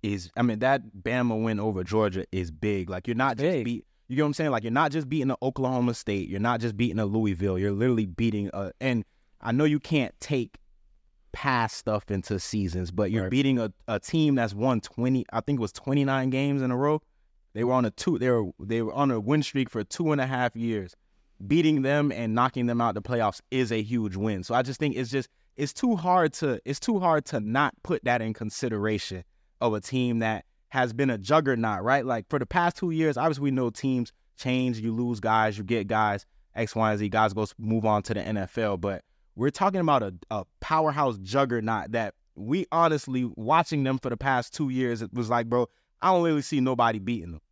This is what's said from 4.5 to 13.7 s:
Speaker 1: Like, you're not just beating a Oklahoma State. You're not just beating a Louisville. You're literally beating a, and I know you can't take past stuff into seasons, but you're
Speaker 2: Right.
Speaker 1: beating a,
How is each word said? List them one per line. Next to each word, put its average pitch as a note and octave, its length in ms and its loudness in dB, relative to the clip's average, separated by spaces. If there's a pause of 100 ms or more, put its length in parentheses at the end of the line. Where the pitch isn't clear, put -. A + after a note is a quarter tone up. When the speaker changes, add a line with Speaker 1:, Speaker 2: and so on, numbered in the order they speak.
Speaker 1:
Like, A2+ 120 0
you're A2+ 80 -4
not D3 200 2
just D3 160 -4
beating C3+ 240 0
a A#2+ 100 -2
Oklahoma B2+ 520 0
State. G2+ 340 -4
You're G2 140 -4
not A#2 180 0
just A2+ 160 -4
beating G#2+ 240 0
a G#2+ 60 2
Louisville. G2 520 0
You're G2+ 140 0
literally A2+ 340 2
beating G#2 480 -2
a, G2 280 -8
and A#2+ 240 0 (340)
I A#2 140 -4
know C#3 100 2
you D3 160 4
can't C#3 400 0
take - 380 -4 (760)
past B2 460 0
stuff G#2+ 340 -2
into G2 280 -2
seasons, F2+ 520 -2
but F#2+ 200 0
you're A2+ 120 0
Speaker 2:
Right. F#2 80 -2
Speaker 1:
beating C3+ 280 4
a, A2 140 -2 (140)